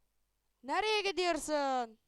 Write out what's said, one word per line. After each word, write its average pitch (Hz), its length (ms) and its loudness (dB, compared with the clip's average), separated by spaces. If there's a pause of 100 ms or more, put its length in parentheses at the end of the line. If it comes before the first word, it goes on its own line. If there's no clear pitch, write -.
(640)
Nereye 392 400 0
gidiyorsun? 294 1040 0